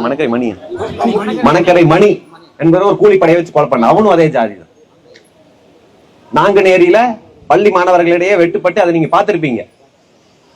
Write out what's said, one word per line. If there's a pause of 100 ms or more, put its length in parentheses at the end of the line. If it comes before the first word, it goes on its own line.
மணக்கரை
மணி, (920)
மணக்கரை
மணி (340)
என்பவர்
ஒரு
கூலிப்படையை
வச்சு
கொலை
பண்ண,
அவனும்
அதே
ஜாதி
தான். (1700)
நாங்குநேரியில (300)
பள்ளி
மாணவர்களிடையே
வெட்டுப்பட்டு,
அதை
நீங்க
பார்த்திருப்பீங்க. (880)